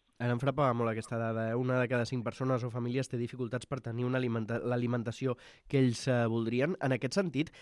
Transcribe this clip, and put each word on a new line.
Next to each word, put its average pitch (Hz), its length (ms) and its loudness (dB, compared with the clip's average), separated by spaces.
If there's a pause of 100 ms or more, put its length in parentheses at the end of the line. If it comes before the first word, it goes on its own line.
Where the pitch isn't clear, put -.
(220)
Ara 120 100 2
em 120 80 0
frapava 135 380 2
molt 117 140 2
aquesta 113 280 -4
dada, 113 300 0
eh? 117 100 -2
Una 127 220 2
de 123 100 2
cada 120 160 2
cinc 123 160 -2
persones 123 400 0
o 123 80 -4
famílies 120 400 -2
té 127 80 -2
dificultats 120 480 -4
per 127 160 -6
tenir 117 240 -2
una 127 140 2
alimenta-, 113 420 0
l'alimentació 120 720 0 (320)
que 139 140 4
ells, 120 260 2
eh, 123 140 4 (100)
voldrien. 120 480 0
En 131 160 2
aquest 127 220 -2
sentit, 160 320 0 (120)